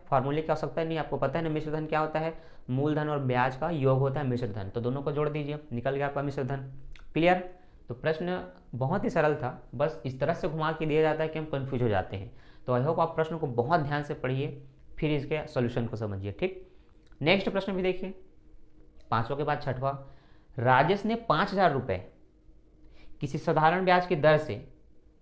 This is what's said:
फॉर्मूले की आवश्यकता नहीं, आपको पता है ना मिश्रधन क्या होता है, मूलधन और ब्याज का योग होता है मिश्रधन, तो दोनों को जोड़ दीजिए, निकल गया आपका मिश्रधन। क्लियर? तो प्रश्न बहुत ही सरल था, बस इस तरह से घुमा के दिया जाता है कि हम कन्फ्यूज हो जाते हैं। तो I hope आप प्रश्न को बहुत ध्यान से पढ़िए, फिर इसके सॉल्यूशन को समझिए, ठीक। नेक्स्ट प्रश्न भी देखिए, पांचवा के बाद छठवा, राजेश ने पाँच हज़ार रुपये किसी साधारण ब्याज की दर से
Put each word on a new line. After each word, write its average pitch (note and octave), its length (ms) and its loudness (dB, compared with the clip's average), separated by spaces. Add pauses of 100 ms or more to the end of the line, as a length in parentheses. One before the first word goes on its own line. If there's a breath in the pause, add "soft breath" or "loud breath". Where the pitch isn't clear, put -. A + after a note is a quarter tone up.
फॉर्मूले C#3+ 360 2
की D#3 60 -6
आवश्यकता D#3+ 360 0
नहीं, D#3+ 140 -2
आपको C#3+ 180 -4
पता C3+ 220 0
है E3 60 -2
ना D#3 60 0
मिश्रधन D3+ 360 -2
क्या D#3 140 0
होता D#3 200 -2
है, D#3+ 140 -4 (360 loud breath)
मूलधन D3+ 380 2
और D3 120 0
ब्याज C3 360 2
का D#3+ 140 -2
योग C3 280 4
होता C3+ 220 2
है - 60 -2
मिश्रधन, A#2 440 -2
तो A#2+ 100 -4
दोनों B2+ 220 -2
को D3 100 -2
जोड़ D3 160 0
दीजिए, D3 300 -4 (140)
निकल C3 240 -2
गया C#3+ 100 0
आपका C#3 160 -2
मिश्रधन। C3+ 480 -4 (440)
क्लियर? F3+ 340 4 (400 soft breath)
तो A#2+ 60 -6
प्रश्न F3 480 -2 (340)
बहुत D3+ 280 0
ही A#3 60 0
सरल D3+ 260 2
था, B2+ 240 -6 (140)
बस D3 320 -2
इस B2+ 140 -6
तरह D3+ 140 0
से F3 140 -4
घुमा D#3 240 -2
के D#3+ 140 -4
दिया D3+ 160 4
जाता D#3 200 2
है D#3+ 60 0
कि D#3 100 -6
हम D#3 80 -4
कन्फ्यूज C3 360 -2
हो A#2+ 60 4
जाते G2 280 0
हैं। - 160 -10 (340 soft breath)
तो B2+ 60 0
I B2 100 4
hope E3 160 0
आप E3 180 2
प्रश्न D#3+ 220 0
को D#3 100 -2
बहुत B2 320 2
ध्यान D3 220 -2
से D3 140 -6
पढ़िए, C3 300 -2 (500)
फिर D3+ 160 0
इसके D3+ 360 -2
सॉल्यूशन A#2+ 380 0
को A2 100 -6
समझिए, G2+ 360 -4
ठीक। - 380 -6 (500 soft breath)
नेक्स्ट F#3+ 280 4
प्रश्न G3 240 -2
भी F#3 100 -2
देखिए, F#3 320 -2 (960)
पांचवा A#2 260 0
के D3+ 80 -2
बाद D3 180 -2
छठवा, C3+ 280 -2 (680 loud breath)
राजेश C3+ 480 6
ने A3 100 0 (100)
पाँच F3 280 2
हज़ार F#3 200 4
रुपये A2 240 -2 (1200 soft breath)
किसी D3 180 -4
साधारण E3 460 4
ब्याज F3+ 220 6
की F3+ 100 2
दर D3+ 220 8
से G#2+ 180 -4 (640)